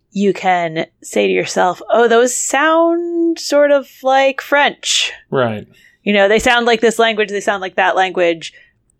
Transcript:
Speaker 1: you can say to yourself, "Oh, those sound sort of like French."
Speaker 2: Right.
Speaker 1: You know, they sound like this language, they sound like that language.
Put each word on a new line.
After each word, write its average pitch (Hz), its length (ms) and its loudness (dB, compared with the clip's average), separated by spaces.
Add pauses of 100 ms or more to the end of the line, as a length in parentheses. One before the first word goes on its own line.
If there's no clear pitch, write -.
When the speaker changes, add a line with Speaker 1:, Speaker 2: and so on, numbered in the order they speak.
(120)
Speaker 1:
you 196 220 0
can 170 540 -2 (160)
say 208 240 -2
to 190 60 0
yourself, 180 580 -2
"Oh, 233 160 4
those 240 280 2
sound 339 1040 0
sort 285 320 2
of 277 160 0 (140)
like 269 400 2
French." - 720 -2 (180)
Speaker 2:
Right. 117 380 -2 (340)
Speaker 1:
You 202 120 -2
know, 196 140 4
they 214 120 4
sound 240 260 2
like 233 160 2
this 226 160 2
language, 214 320 0
they 202 120 -6
sound 202 200 -4
like 185 140 -8
that - 200 0
language. 175 560 -2 (480)